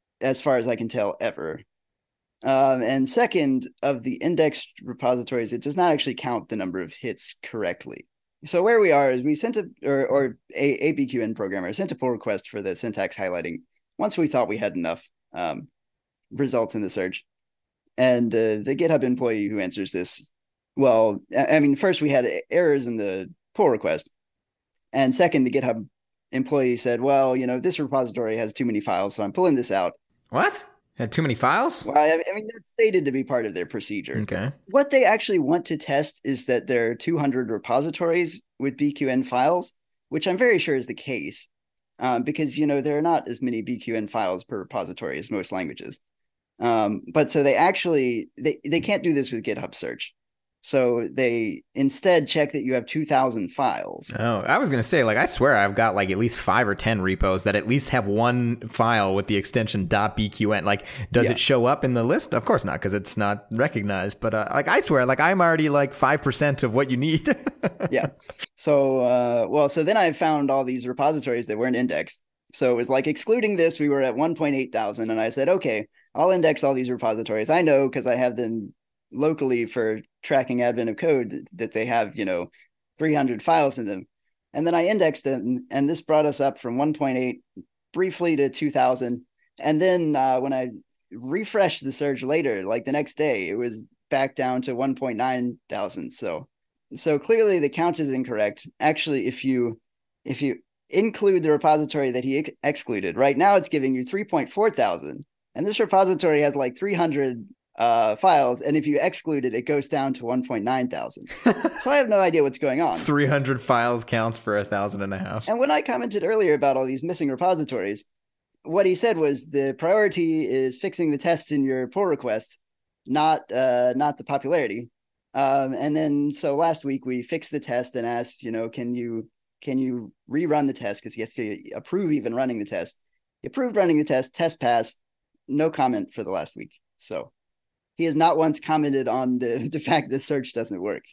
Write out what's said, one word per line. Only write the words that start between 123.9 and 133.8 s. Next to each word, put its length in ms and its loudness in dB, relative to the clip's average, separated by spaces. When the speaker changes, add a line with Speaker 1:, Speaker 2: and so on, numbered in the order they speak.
Speaker 1:
not 200 0
the 60 -14
popularity. 680 -2
Um, 400 0
and 220 -2
then, 340 0
so 240 -2
last 300 0
week 200 -4
we 200 -4
fixed 260 -8
the 80 -4
test 380 -4
and 100 -4
asked, 380 -6
you 80 -6
know, 160 -4
"Can 260 -6
you, 340 -6
can 180 -4
you 340 -4
rerun 380 0
the 40 -2
test?" 300 -8
'Cause 120 -14
he 80 -6
has 120 -10
to 400 -8
approve 380 -4
even 240 -2
running 240 -2
the 40 -6
test. 320 -8
He 80 -12
approved 260 -4
running 240 4